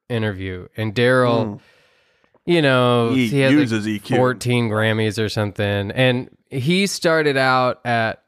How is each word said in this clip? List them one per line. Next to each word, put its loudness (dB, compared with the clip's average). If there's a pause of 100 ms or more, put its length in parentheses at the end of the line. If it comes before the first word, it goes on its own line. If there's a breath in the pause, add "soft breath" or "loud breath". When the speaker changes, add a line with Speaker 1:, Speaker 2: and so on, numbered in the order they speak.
Speaker 1:
interview, -6
and -6
Daryl, 2
Speaker 2:
Mm. -10 (840 soft breath)
Speaker 1:
you 2
know, 2
Speaker 2:
He 0
Speaker 1:
he 0
had, 4
like, 4
Speaker 2:
uses 0
E -4
Q. -4
Speaker 1:
fourteen 0
Grammys 0
or -2
something, -2
and 0 (200)
he 0
started 0
out 0
at, -2